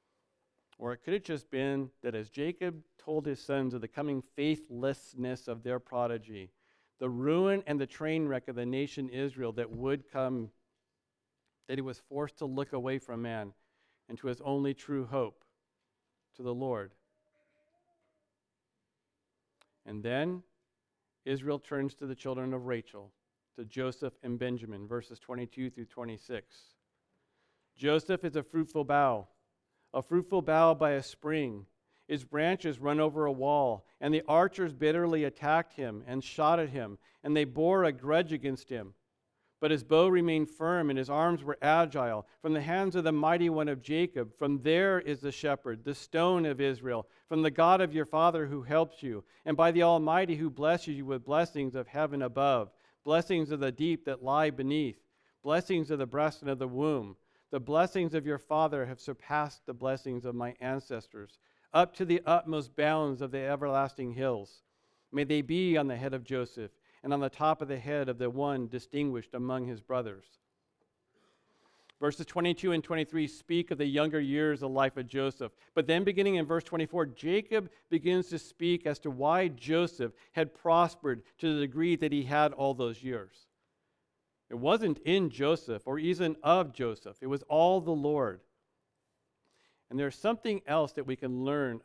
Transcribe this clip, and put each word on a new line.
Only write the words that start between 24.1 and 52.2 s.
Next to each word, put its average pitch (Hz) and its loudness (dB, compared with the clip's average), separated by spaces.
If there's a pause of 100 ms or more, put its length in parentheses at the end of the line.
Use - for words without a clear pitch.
and 120 -4
Benjamin, 113 -6
verses 117 -10
twenty-two 123 -8
through 120 -12
twenty-six. 117 -12 (1000)
Joseph 160 0
is 151 -6
a 147 -2
fruitful 156 -4
bough, 135 2 (640)
a 131 -2
fruitful 180 0
bough 160 6
by 151 2
a 139 -2
spring. 135 -4 (420)
Its 143 -4
branches 156 -2
run 143 0
over 156 2
a 143 2
wall, 135 0 (160)
and 147 2
the 156 2
archers 175 4
bitterly 156 2
attacked 151 0
him 117 -6
and 127 -6
shot 160 2
at 156 -2
him, 117 -8 (260)
and 151 0
they 151 4
bore 165 2
a 160 4
grudge 151 0
against 135 -6
him. 104 -8 (680)
But 156 2
his 143 2
bow 160 6
remained 170 4
firm, 165 0
and 135 0
his 131 -2
arms 156 2
were 143 -4
agile. 139 2 (140)
From 156 0
the 151 0
hands 180 0
of 180 2
the 160 2
mighty 165 2
one 156 0
of 131 -4
Jacob, 147 -2
from 143 0
there 180 4
is 143 -4
the 139 -4
shepherd, 131 -4
the 143 -4
stone 170 2
of 139 -2
Israel, 123 -2 (220)
from 160 2
the 156 2
God 170 6
of 170 0
your 156 0
father 160 2
who 139 -6
helps 156 0
you, 113 -6 (220)
and 156 0
by 165 6
the 170 4
Almighty 170 4
who 156 -2
blesses 151 0
you 139 -8
with 131 -4
blessings 143 0
of 127 -4
heaven 143 -2